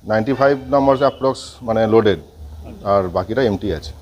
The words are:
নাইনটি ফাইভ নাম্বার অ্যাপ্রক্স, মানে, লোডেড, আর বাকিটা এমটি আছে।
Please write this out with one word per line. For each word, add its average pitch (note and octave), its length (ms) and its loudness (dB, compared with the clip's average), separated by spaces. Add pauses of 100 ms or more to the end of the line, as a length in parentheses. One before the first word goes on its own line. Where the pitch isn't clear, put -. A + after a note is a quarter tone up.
(100)
নাইনটি A2 300 0
ফাইভ C#3 140 4 (200)
নাম্বার C#3 200 4 (100)
অ্যাপ্রক্স, C3 380 -2 (240)
মানে, A2 140 0 (140)
লোডেড, G#2+ 260 4 (720)
আর G2+ 100 2 (140)
বাকিটা G#2+ 340 -2
এমটি G2+ 180 -4 (100)
আছে। - 120 -12 (120)